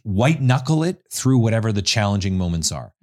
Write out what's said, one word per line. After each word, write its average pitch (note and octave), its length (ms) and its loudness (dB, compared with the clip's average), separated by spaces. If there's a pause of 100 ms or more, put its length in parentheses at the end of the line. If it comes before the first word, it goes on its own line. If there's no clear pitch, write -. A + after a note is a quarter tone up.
white B2 380 0
knuckle C3 420 0
it F#3 180 -4 (100)
through C3 260 2
whatever A2+ 360 2
the G2+ 80 0
challenging G2+ 560 0
moments E2+ 340 -2
are. C2+ 320 -12